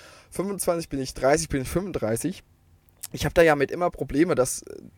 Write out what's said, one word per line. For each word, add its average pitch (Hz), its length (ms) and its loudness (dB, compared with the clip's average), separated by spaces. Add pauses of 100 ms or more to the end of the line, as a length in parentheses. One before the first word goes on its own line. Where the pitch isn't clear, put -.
(300)
fünfundzwanzig, 175 600 -2
bin 139 100 -4
ich 131 140 -6
dreißig, 151 360 2
bin 139 120 -2
ich 123 80 -8
fünfunddreißig. 117 760 -4 (720)
Ich - 120 -4
hab 147 80 -2
da 175 80 6
ja 160 140 8
mit 139 160 0
immer 175 180 0
Probleme, 147 460 0
dass, - 280 0
äh, - 180 -16 (160)